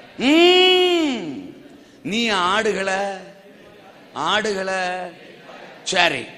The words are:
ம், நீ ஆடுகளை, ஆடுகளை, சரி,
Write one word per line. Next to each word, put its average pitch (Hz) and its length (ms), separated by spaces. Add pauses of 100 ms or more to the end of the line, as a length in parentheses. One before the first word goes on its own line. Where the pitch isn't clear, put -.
(180)
ம், 330 1300 (520)
நீ 226 260
ஆடுகளை, 190 680 (1120)
ஆடுகளை, 190 600 (1080)
சரி, 165 420 (140)